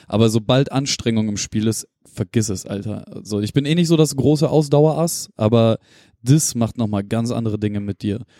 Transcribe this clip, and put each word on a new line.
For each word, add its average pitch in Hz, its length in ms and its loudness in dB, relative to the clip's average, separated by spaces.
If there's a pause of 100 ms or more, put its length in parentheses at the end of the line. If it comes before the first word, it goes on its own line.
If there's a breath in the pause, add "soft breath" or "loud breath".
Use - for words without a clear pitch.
Aber 110 220 2
sobald 120 420 2
Anstrengung 117 600 -2
im 104 80 -4
Spiel 107 280 -4
ist, 110 220 -2 (160)
vergiss 107 460 -4
es, 95 160 -8
Alter. 104 400 -10 (160)
So, 104 180 -4
ich 107 140 -4
bin 143 100 2
eh 147 100 0
nicht 175 140 2
so 165 80 4
das 151 200 2
große 139 340 2
Ausdauerass, 151 840 2
aber 113 420 4 (440 soft breath)
das 139 320 2
macht 117 220 -2
nochmal 104 280 -2
ganz 113 260 -4
andere 113 280 -4
Dinge 104 220 -4
mit 101 220 -8
dir. 104 180 -4 (200 soft breath)